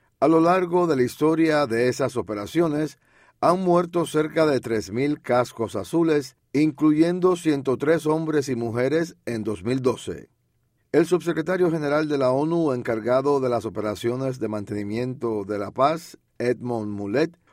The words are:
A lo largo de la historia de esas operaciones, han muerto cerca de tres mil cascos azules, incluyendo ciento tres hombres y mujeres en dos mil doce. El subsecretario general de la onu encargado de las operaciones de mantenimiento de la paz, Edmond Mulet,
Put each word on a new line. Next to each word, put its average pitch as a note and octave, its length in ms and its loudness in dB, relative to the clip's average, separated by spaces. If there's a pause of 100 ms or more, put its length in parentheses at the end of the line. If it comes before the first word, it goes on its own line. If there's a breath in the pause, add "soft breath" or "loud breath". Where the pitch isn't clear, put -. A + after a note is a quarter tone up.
(180)
A C3+ 80 4
lo D#3+ 140 6
largo F3 480 2
de D3 80 2
la B2+ 80 4
historia D3+ 640 2
de A2+ 200 2
esas B2+ 280 -2
operaciones, C#3+ 840 -2 (420 soft breath)
han F3 200 4
muerto F3 440 2
cerca D#3 420 0
de C#3 120 2
tres A2 320 -4
mil C#3+ 320 -2
cascos G#2+ 540 -2
azules, D3 580 0 (180)
incluyendo D#3 840 2
ciento C#3 400 0
tres D3 280 2
hombres D3+ 440 0
y B2 80 -2
mujeres B2+ 580 -2 (120)
en A2+ 180 -6
dos G2+ 180 -6
mil B2+ 180 -2
doce. A2+ 480 -4 (640)
El E3 140 4
subsecretario E3+ 640 0
general D3+ 360 -2
de D3 120 -2
la B2+ 140 2
onu D#3 420 0
encargado B2 640 0
de C3 80 -2
las A#2 160 -2
operaciones A#2 760 -4
de A2 100 -4
mantenimiento G#2+ 960 -4
de G2+ 140 -4
la G2 120 -6
paz, D#3 480 -2 (200)
Edmond A#2+ 540 -4
Mulet, G#2+ 420 -2 (180 soft breath)